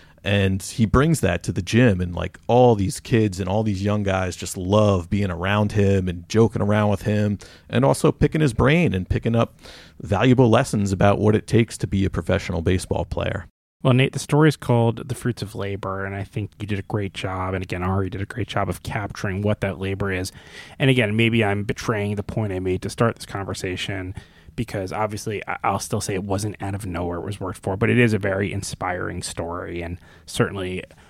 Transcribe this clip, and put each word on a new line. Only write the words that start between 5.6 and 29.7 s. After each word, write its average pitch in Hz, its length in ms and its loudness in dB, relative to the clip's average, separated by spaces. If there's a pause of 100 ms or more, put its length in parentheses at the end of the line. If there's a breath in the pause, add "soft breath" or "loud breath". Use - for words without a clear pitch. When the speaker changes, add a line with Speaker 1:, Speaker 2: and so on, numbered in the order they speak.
Speaker 1:
him 98 360 2
and 87 220 -8
joking 107 320 4
around 104 260 2
with 101 140 0
him, 104 360 0 (300 loud breath)
and 123 160 2
also 139 260 4
picking 151 300 2
his 139 140 2
brain 139 400 4
and 92 120 -2
picking - 300 0
up 117 220 0 (420 loud breath)
valuable 120 480 6
lessons 107 440 4
about 101 260 4
what 107 160 4
it 107 120 0
takes - 300 2
to - 100 -6
be 95 200 2
a - 40 0
professional 87 520 -2
baseball 90 420 0
player. - 420 -6 (360)
Speaker 2:
Well, 135 100 4
Nate, 131 220 4
the - 40 -4
story 151 300 4
is 143 80 0
called 117 540 0
The 127 40 -4
Fruits - 280 -4
of 101 120 -10
Labor, 98 520 -6
and 98 100 -6
I 98 80 -6
think 101 340 -8
you 104 80 -8
did 101 120 -2
a 98 60 -6
great 101 280 -4
job, 92 400 -6
and 92 100 -2
again, 90 200 -6
Ari 95 260 0
did 95 140 -8
a - 20 -6
great - 240 -8
job 98 220 -2
of - 120 -8
capturing 101 600 -6
what 104 180 0
that 95 180 -4
labor 98 320 -4
is. 92 220 -4 (460 loud breath)
And 139 100 2
again, 117 280 2
maybe 113 280 4
I'm 101 200 0
betraying 104 500 -4
the 101 80 -4
point 104 320 -4
I 92 60 -4
made 92 200 -2
to - 80 -6
start 113 280 0
this - 100 -16
conversation, 95 880 -6 (420 loud breath)
because 98 360 -6
obviously 104 560 -4
I, - 160 -6
I'll 101 160 0
still - 200 -4
say 101 140 -6
it 95 80 -4
wasn't 101 380 -4
out 101 160 -6
of 98 100 -8
nowhere 87 320 -6
it 85 60 -8
was - 160 -8
worked - 180 -8
for, 95 180 -4
but 110 140 0
it 113 80 4
is 120 140 6
a 107 60 2
very 98 340 -2
inspiring 92 680 -6
story. 87 640 -8